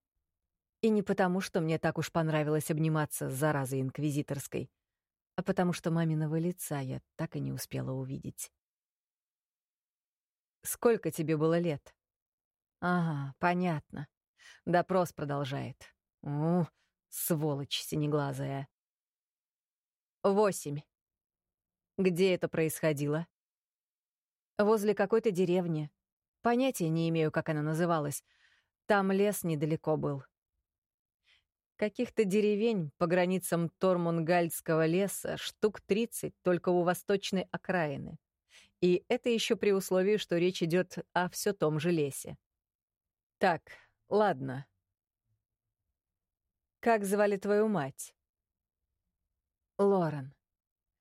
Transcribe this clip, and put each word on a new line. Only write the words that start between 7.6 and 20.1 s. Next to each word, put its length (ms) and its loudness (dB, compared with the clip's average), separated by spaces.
увидеть. 600 -8
"Сколько 460 0
тебе 260 -2
было 220 2
лет?" 360 -4
"Ага, 560 -2
понятно. 680 -2
Допрос 480 0
продолжает. 800 -6
У, 400 0
сволочь 720 -4
синеглазая". 840 -2